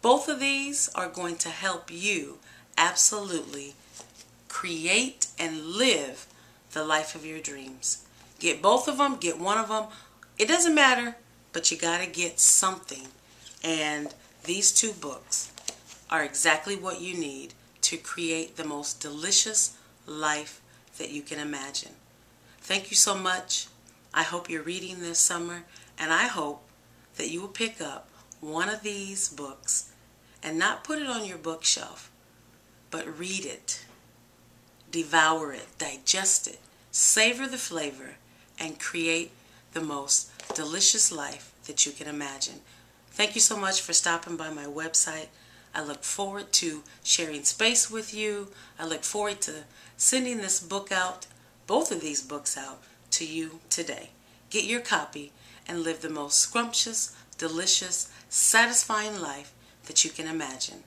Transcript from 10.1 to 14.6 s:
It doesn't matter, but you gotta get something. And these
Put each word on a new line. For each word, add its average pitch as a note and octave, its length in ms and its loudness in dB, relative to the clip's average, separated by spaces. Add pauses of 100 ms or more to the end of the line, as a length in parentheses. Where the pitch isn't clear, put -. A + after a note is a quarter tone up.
It A3 80 4
doesn't E4+ 260 6
matter, B3 440 6 (360)
but E3 160 2
you E3 80 -4
gotta E3+ 320 0
get E3+ 300 -4
something. F3 680 4 (540)
And D3+ 520 -2 (300)
these F#3+ 260 2